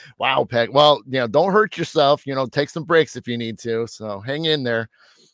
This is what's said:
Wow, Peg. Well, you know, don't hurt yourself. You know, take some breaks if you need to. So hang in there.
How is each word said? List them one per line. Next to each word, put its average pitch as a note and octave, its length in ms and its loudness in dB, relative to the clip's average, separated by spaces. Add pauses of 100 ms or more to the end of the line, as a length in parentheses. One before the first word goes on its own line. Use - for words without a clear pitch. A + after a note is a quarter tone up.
(180)
Wow, C3 260 0
Peg. A#2 280 0
Well, C#3+ 340 6
you C3 140 -4
know, A#2+ 80 0
don't D#3 240 2
hurt G#3 260 2
yourself. D3 480 2
You C3+ 80 -6
know, C3+ 140 -2
take D3 220 -2
some E3 140 -8
breaks D#3+ 320 0
if - 120 -12
you A#2+ 100 -4
need A2+ 220 -8
to. A#2 280 -4
So G#2+ 320 -12
hang C#3 260 -6
in D3+ 180 0
there. A2+ 260 -2 (440)